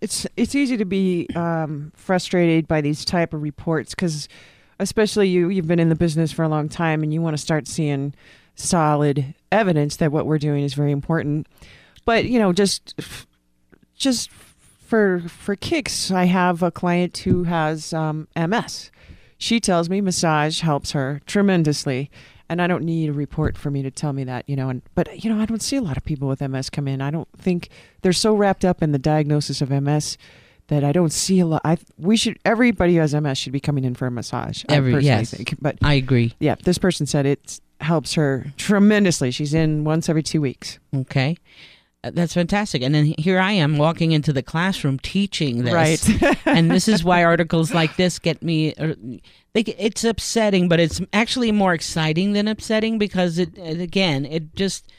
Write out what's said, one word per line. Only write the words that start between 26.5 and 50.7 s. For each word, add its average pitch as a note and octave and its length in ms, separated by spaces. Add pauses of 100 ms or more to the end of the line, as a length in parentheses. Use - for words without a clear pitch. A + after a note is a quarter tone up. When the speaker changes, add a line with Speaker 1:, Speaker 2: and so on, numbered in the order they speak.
Speaker 1:
S C3+ 140
come C#3+ 180
in. C3+ 140
I C#3 100
don't D#3 180 (100)
think, F3+ 320 (320)
they're F#3 100
so G#3+ 220
wrapped G3+ 280
up F3+ 200
in D3+ 100
the C#3+ 60
diagnosis D3 640
of C3+ 100
M C#3 160
S D3+ 300 (480)
that D3 180
I C#3+ 80
don't E3 200
see F#3 280
a F3 60
lot. D#3+ 180
I, D#3+ 140 (180)
we F#3 180
should, A3 300
everybody G3+ 520
who E3 40
has D3 140
M D3+ 100
S C3+ 140
should C3 160
be C#3 60
coming C#3+ 240
in B2 100
for B2+ 120
a B2 40
massage, A#2+ 580
I D3+ 60
Speaker 2:
Every, C3 180
Speaker 1:
personally C#3 140 (140)
Speaker 2:
yes. A#2+ 100
Speaker 1:
think. - 320
But C#3+ 200
Speaker 2:
I D3 120
agree. B2+ 460
Speaker 1:
yeah, D3 220
this F3+ 140
person E3+ 300
said C#3+ 180
it - 340 (220)
helps D#3 340
her C#3 440
tremendously. G3+ 720
She's D3 240
in D#3 300
once D#3+ 260
every D#3 120
two D#3 200
weeks. - 360 (160)
Speaker 2:
Okay. C#3 440 (640)
Uh, A#2+ 80
that's E3+ 220
fantastic. F3 480
And C3+ 120
then D3+ 220
here F#3 220
I F#3+ 140
am D3+ 260
walking D#3+ 340
into D3+ 200
the C3 100
classroom D#3+ 560
teaching D3 640
this. A#2+ 80
Speaker 1:
Right. E3+ 720
<laughs> - 40
Speaker 2:
And E3 240
this F#3 160
is G3+ 160
why F3 220
articles E3 480
like D#3+ 240
this F3+ 220
get - 240
me, D#3 320
uh, D#3 200 (580)
they, A3+ 100
g-, G#3 160
it's G#3 260
upsetting, G#3 640
but E3+ 120